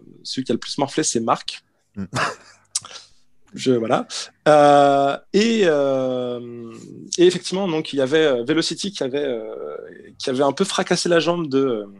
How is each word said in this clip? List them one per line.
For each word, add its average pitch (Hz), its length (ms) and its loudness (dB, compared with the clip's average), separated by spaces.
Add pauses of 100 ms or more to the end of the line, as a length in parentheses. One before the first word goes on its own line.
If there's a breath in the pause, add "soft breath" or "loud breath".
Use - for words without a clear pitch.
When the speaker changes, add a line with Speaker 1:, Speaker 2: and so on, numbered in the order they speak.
(240)
Speaker 1:
celui - 220 -8
qui - 60 -2
a - 40 0
le - 40 -2
plus - 180 -12
morflé, 147 260 -2
c'est 120 180 -2
Marc. - 420 -2 (320)
Speaker 2:
Mm. 98 100 -8 (1500 loud breath)
Speaker 1:
Je, 131 160 0
voilà. 120 360 0 (400 loud breath)
Euh, 143 680 6 (160)
et, 226 340 2
euh, 123 1080 -2 (460)
et 175 80 8
effectivement, 185 400 -2
donc, 156 260 -2
il 139 40 -6
y 135 40 2
avait, 156 240 2
euh, 123 180 2
Velocity 165 480 -2
qui 151 120 -6
avait, 139 200 -4
euh, 110 540 -8 (400)
qui - 140 -6
avait 127 100 0
un 139 120 2
peu 196 100 -2
fracassé 190 440 0
la 170 120 6
jambe 170 280 0
de, 135 120 2
euh, 117 260 0 (140)